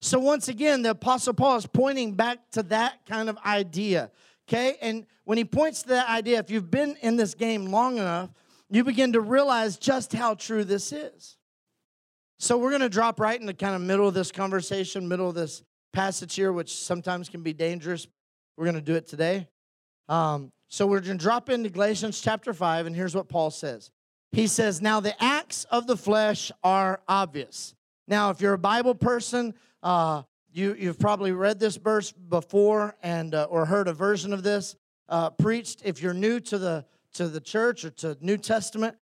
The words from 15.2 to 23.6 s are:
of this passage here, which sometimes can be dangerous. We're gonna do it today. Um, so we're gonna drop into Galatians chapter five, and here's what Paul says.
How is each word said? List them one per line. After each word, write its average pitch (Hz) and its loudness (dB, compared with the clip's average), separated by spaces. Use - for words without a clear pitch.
of 170 -8
this 165 -6
passage 190 -4
here, 190 0
which 175 -6
sometimes 180 -6
can 170 -14
be 160 -4
dangerous. 165 -4
We're 160 -4
gonna 165 0
do 156 0
it 165 -2
today. 165 -2
Um, 151 0
so - 0
we're 196 2
gonna 185 -4
drop 233 0
into 233 0
Galatians 202 0
chapter 220 -2
five, 165 0
and 165 -8
here's 180 -4
what 185 -4
Paul 160 0
says. 123 -10